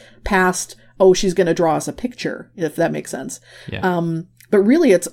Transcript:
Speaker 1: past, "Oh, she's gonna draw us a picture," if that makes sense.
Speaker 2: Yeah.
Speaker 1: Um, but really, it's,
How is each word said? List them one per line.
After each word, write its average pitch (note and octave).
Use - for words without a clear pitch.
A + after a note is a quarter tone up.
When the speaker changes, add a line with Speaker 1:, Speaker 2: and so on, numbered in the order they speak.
Speaker 1:
past, F#3
"Oh, F#3+
she's F#3
gonna E3+
draw E3
us D3+
a C#3+
picture," -
if E3
that E3
makes D3+
sense. -
Speaker 2:
Yeah. -
Speaker 1:
Um, E3+
but G#3
really, B3+
it's, F3